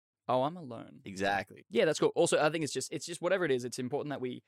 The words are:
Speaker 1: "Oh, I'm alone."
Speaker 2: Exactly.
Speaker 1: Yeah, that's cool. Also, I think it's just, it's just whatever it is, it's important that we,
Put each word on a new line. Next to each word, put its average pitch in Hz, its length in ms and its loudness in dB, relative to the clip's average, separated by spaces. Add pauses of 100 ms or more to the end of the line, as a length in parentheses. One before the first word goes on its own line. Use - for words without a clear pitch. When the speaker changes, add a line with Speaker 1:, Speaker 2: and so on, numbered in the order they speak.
(280)
Speaker 1:
"Oh, 127 160 4
I'm 156 120 -2
alone." 120 480 -14
Speaker 2:
Exactly. 98 680 -2
Speaker 1:
Yeah, 226 160 2
that's 151 140 2
cool. 160 160 4
Also, 156 240 4
I 151 120 4
think 160 120 -2
it's 143 100 -2
just, - 200 -4
it's 151 140 -8
just 170 140 -10
whatever 180 220 2
it 147 80 2
is, 123 140 2
it's 120 140 -8
important 135 320 -4
that 131 100 -6
we, 123 260 -6